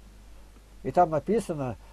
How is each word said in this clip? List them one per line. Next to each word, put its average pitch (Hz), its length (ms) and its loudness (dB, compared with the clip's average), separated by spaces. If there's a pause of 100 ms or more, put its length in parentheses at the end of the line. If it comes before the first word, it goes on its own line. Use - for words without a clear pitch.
(840)
И 131 100 -4
там 175 180 6
написано 156 680 -2 (160)